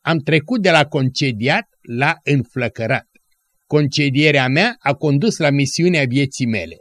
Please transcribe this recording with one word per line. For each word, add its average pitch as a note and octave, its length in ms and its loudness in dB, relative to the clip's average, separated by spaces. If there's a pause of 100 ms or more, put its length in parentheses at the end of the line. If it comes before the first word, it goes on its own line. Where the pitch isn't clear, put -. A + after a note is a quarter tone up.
Am D#3+ 180 0
trecut D#3 440 -2
de F#3 80 2
la D#3 140 4
concediat C3 800 -2 (140)
la C3+ 420 -4
înflăcărat. B2 840 -4 (600)
Concedierea C#3+ 840 2
mea F#3+ 300 0
a C#3+ 160 -2
condus D3 420 0
la D3+ 140 0
misiunea C#3+ 540 0
vieții C3 420 -2
mele. F2+ 340 -4